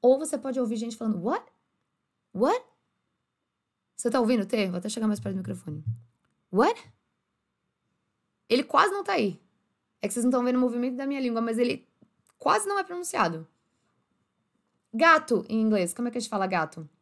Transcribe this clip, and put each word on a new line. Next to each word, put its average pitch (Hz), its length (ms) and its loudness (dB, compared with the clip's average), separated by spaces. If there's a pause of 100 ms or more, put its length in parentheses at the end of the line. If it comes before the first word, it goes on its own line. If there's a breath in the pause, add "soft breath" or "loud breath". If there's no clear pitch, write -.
ou 254 160 6
você 302 200 -4
pode 262 220 -4
ouvir 233 180 -2
gente 226 200 -6
falando 208 260 -4
what? 311 220 -2 (880)
What? 320 300 0 (1300)
Você - 140 -4
tá 233 100 0
ouvindo, 226 260 2
T? 202 220 -2
Vou 180 100 -4
até 180 100 -6
chegar 214 200 -4
mais 208 120 0
perto 196 160 -6
do 190 40 -4
microfone. 180 440 -8 (680)
What? 302 280 2 (1700)
Ele 254 160 4
quase 359 300 2
não 403 100 -4
tá 403 100 -2
aí. 214 260 0 (640)
É 208 60 -6
que 202 60 -4
vocês 240 100 -4
não 247 80 2
tão 254 120 2
vendo 247 120 0
o 254 40 2
movimento 247 360 0
da 269 100 -8
minha 277 140 -4
língua, 233 220 -2
mas 226 160 -2
ele 240 300 -2 (500)
quase 415 300 0
não 403 120 -2
é 381 40 -2
pronunciado. 339 640 -4 (1500)
Gato, 214 560 4
em 220 120 0
inglês, 208 320 2
como 240 140 -6
é 240 40 -4
que 233 60 -8
a 240 40 -4
gente 226 80 -8
fala 196 180 -2
gato? 160 420 -4 (120)